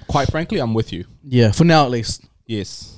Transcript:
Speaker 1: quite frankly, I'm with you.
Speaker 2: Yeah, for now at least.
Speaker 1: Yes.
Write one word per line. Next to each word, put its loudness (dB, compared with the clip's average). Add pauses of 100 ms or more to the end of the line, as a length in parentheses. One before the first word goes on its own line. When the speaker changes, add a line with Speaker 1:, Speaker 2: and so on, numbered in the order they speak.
Speaker 1:
quite -2
frankly, -4
I'm -2
with -4
you. -10 (180)
Speaker 2:
Yeah, 4
for 2
now 6
at -2
least. -6 (240)
Speaker 1:
Yes. -10